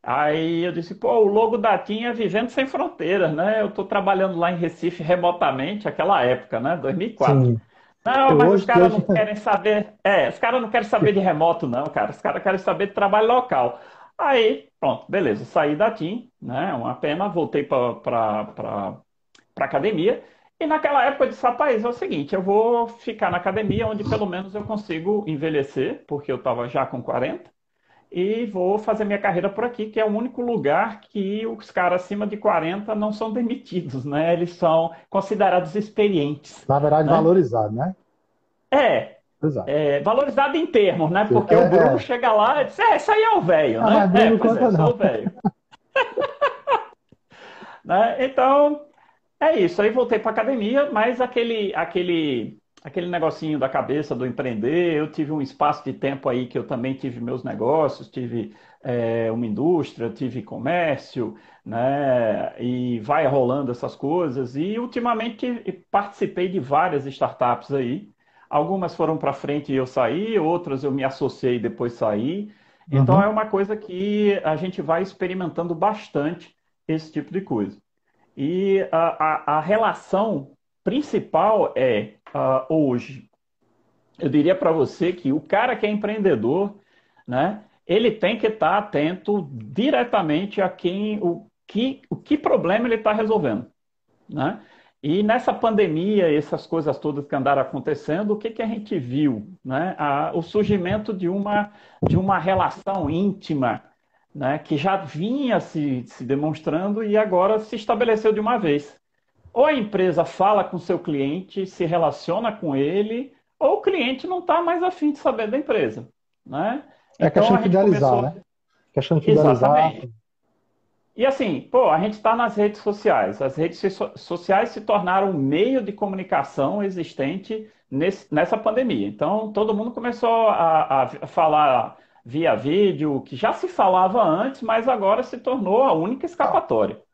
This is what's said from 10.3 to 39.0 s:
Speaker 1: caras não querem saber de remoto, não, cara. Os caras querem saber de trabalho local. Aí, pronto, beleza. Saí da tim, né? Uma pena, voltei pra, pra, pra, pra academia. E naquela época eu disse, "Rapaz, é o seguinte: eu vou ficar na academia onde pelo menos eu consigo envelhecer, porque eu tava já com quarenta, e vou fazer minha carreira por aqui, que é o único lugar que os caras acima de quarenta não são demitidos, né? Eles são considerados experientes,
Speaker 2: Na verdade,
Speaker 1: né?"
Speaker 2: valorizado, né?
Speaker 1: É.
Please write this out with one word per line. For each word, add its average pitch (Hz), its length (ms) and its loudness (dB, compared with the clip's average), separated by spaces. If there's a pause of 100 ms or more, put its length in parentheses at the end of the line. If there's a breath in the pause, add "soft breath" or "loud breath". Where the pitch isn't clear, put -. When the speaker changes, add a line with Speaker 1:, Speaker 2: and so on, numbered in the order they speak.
Speaker 1:
caras 247 240 0
não 214 80 -6
querem 220 180 0
saber 208 240 4
de 196 60 2
remoto, 165 480 2
não, 127 200 -2
cara. 110 260 -2
Os - 100 -16
caras - 180 -2
querem 190 180 0
saber 190 280 -2
de 196 60 -12
trabalho 208 340 2
local. 233 540 0 (360 loud breath)
Aí, 254 520 2 (100)
pronto, 131 300 -2
beleza. 131 360 -2
Saí 151 300 0
da 214 160 2
tim, 214 400 -8 (100)
né? 151 320 -4
Uma 123 220 -6
pena, 160 320 -4
voltei 156 380 -2
pra, 123 300 0
pra, 107 500 -2
pra, 104 520 -8 (600)
pra - 80 -2
academia. 175 580 0 (380 soft breath)
E 330 80 -2
naquela 294 360 2
época 269 200 2
eu - 60 -2
disse, - 140 -10
"Rapaz, 240 400 2
é 240 40 0
o 240 40 -2
seguinte: 247 400 -6
eu 196 80 0
vou 226 460 2
ficar 214 420 -6
na 180 100 0
academia 208 500 0
onde 208 160 -6
pelo 214 200 -2
menos 190 300 -8
eu 208 80 -8
consigo 208 640 -4
envelhecer, 151 800 -2
porque 143 240 -8
eu 123 80 -2
tava 120 300 -4
já 135 180 -2
com 127 160 -10
quarenta, - 480 -4 (600)
e 214 360 -4
vou 190 320 0
fazer 214 260 -2
minha 202 140 -2
carreira 196 320 0
por 220 140 -4
aqui, 240 220 -6
que 220 140 -6
é 220 40 2
o 208 120 0
único 247 240 -6
lugar 190 600 0
que 208 440 -6
os 226 280 -10
caras 180 300 0
acima 208 220 -6
de 208 120 -6
quarenta 202 580 -2
não 208 180 -2
são 220 200 -6
demitidos, 190 720 -6
né? 156 280 0
Eles 170 220 -2
são 165 380 2 (180 loud breath)
considerados 190 640 0
experientes, 190 920 -2
Speaker 2:
Na 139 120 4
verdade, 151 300 4
Speaker 1:
né?" 135 60 6
Speaker 2:
valorizado, 131 600 4
né? 165 200 -4 (760)
Speaker 1:
É. 226 460 2 (260)